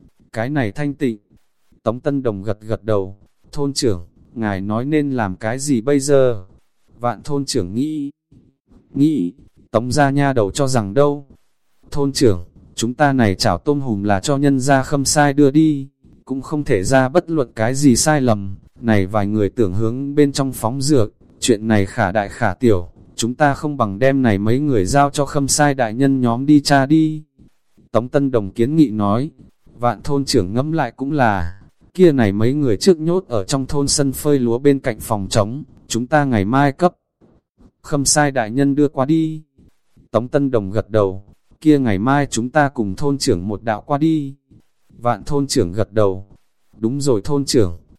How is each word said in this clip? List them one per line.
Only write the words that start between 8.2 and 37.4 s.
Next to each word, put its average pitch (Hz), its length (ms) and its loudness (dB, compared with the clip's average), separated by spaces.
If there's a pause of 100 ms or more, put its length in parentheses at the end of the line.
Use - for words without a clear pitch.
nghĩ, 135 400 0 (360)
"Tống 120 220 0
gia 139 180 4
nha 139 220 0
đầu 107 180 0
cho 135 180 -2
rằng 107 260 0
đâu?" 143 320 0 (640)
"Thôn 139 220 -2
trưởng, 104 320 2 (300)
chúng 120 200 -4
ta 143 180 2
này 113 220 2
chảo 87 240 0
tôm 147 220 -2
hùm 110 220 -4
là 101 180 0
cho 139 160 -2
nhân 139 240 2
gia 135 220 2
Khâm 139 220 -2
Sai 143 280 2
đưa 139 180 4
đi, 147 380 0 (360)
cũng 131 180 -6
không 151 220 -6
thể 95 200 0
ra 131 240 4
bất 170 220 0
luận 151 240 -2
cái 113 200 -2
gì 135 220 4
sai 151 240 2
lầm, 101 360 -2 (240)
này 107 260 2
vài 101 200 -2
người 104 240 0
tưởng 98 240 0
hướng 123 400 -4
bên 143 180 2
trong 135 200 -4
phóng 123 300 -4
dược, 131 300 2 (280)
chuyện 110 280 0
này 104 180 2
khả 98 260 -2
đại 101 160 0
khả 104 260 -2
tiểu, 101 340 2 (260)
chúng 117 200 -4
ta 143 200 2
không 147 220 -6
bằng 101 220 -4
đem 135 240 2
này 107 160 2
mấy 113 220 0
người 131 240 2
giao 143 260 2
cho 139 160 -2
Khâm 143 220 -2
Sai 147 260 2
đại 113 200 -2
nhân 135 260 2
nhóm 123 260 0
đi 147 140 6
tra 139 260 2
đi." 156 380 0 (680)
Tống 120 160 0
Tân 139 220 0
Đồng 104 200 -2
kiến 127 260 -2
nghị 151 140 4
nói, 107 400 -2 (480)
Vạn 117 240 -2
thôn 143 220 -2
trưởng 104 300 0
ngẫm 143 180 -2
lại 139 240 -4
cũng 139 160 -6
là, 101 480 0 (340)
kia 175 180 6
này 113 200 2
mấy 110 220 0
người 135 220 0
trước 175 220 4
nhốt 170 300 -2
ở 104 160 -2
trong 135 220 -4
thôn 143 220 -2
sân 139 240 0
phơi 147 260 0
lúa 117 200 0
bên 139 220 0
cạnh 110 200 -6
phòng 104 300 -4
trống, 117 340 -2 (240)
chúng 117 180 -4
ta 147 180 2
ngày 117 200 2
mai 135 280 2
cấp - 220 -2 (880)